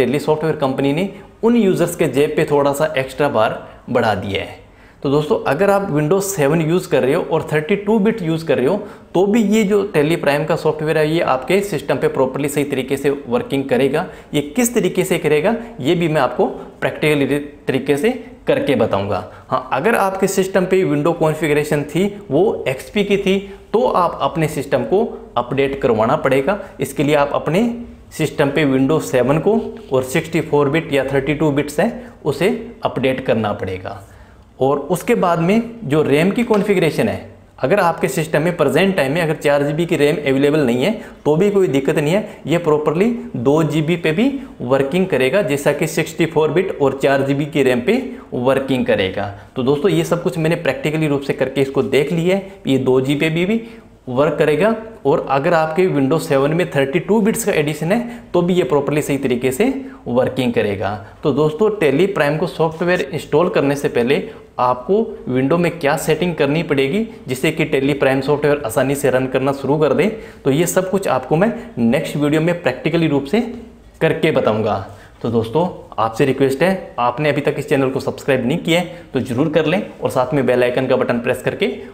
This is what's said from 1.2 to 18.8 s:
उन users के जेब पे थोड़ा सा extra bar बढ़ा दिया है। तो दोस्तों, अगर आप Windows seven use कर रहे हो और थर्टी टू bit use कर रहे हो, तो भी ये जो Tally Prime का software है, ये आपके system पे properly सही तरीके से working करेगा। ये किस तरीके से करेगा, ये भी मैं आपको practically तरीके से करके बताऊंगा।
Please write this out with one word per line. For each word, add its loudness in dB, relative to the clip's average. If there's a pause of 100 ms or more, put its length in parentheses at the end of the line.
उन 4
users 2
के 0
जेब 2
पे 2
थोड़ा 2
सा -2
extra -2
bar 0 (280)
बढ़ा 2
दिया -4
है। -12 (440)
तो 0
दोस्तों, 2
अगर 2
आप 2
Windows 2
seven 0
use 0
कर 2
रहे 2
हो 0
और -2
थर्टी 0
टू 0
bit 2
use -2
कर 2
रहे 2
हो, 2 (380)
तो 4
भी 4
ये 4
जो 2
Tally 2
Prime 0
का 0
software 0
है, 2
ये 0
आपके 0
system -4
पे 0
properly -2
सही 0
तरीके -2
से 0
working -2
करेगा। 0 (280)
ये 2 (160)
किस 0
तरीके 0
से 0
करेगा, 2 (260)
ये 2
भी 0
मैं 2
आपको 0 (340)
practically 0 (300)
तरीके 0
से 0 (360)
करके 2
बताऊंगा। 0 (240)